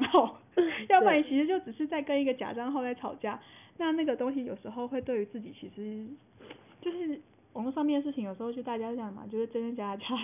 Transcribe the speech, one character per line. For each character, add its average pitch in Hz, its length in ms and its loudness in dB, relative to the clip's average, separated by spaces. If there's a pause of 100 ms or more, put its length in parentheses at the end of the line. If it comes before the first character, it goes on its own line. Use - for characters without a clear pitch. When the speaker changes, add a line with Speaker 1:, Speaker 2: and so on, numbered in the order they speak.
Speaker 1:
号， 262 440 4
Speaker 2:
<laughs> - 120 -6
对。 359 80 6 (120)
Speaker 1:
<laughs> - 120 -6
要 381 140 10
不 427 40 6
然 311 160 8
其 269 160 2
实 302 80 4
就 370 140 2
只 226 100 -8
是 302 160 -4
在 311 140 -2
跟 285 180 0
一 277 60 4
个 262 80 2
假 262 180 -4
账 240 220 -4
号 277 100 0
在 247 120 -2
吵 - 220 -6
架， - 220 -4 (380)
那 330 160 2
那 320 100 2
个 285 140 2
东 254 160 0
西 262 140 -2
有 - 100 -6
时 - 140 -12
候 240 180 -6
会 254 140 -2
对 247 180 0
于 202 60 0
自 233 120 -10
己 226 140 -10
其 - 240 -14
实， 214 300 -8 (760)
就 349 100 -4
是 339 300 -4 (320)
网 214 100 -8
络 254 80 -2
上 302 140 0
面 294 160 4
的 - 20 -2
事 285 80 -4
情 262 140 -4
有 190 100 -6
时 196 80 -10
候 233 80 -4
就 240 120 -8
大 233 160 -4
家 226 120 -4
这 240 60 -4
样 214 160 -6
嘛， 214 180 -12
就 220 80 -2
是 226 100 0
真 233 140 -2
真 233 140 -4
假 202 220 -4
假， 208 100 -12
假 247 160 -2